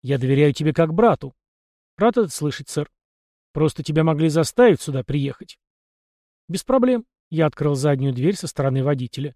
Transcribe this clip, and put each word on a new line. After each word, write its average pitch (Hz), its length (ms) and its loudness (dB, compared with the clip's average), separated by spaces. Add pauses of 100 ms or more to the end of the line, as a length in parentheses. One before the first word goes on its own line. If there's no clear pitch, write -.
«Я 135 160 -2
доверяю 139 340 2
тебе 151 220 -2
как 160 180 0
брату». 170 400 0 (640)
«Рад 226 220 2
это 202 100 0
слышать, 147 400 -8
сэр». - 220 -6 (640)
«Просто 147 320 -2
тебя 156 180 0
могли 160 260 2
заставить 165 520 4
сюда 131 240 -6
приехать». 139 560 -6 (880)
«Без 165 160 -8
проблем». 254 420 0 (240)
Я 160 160 2
открыл 147 280 -2
заднюю 135 400 0
дверь 160 220 -2
со 175 100 -10
стороны 135 380 -2
водителя. 135 520 -4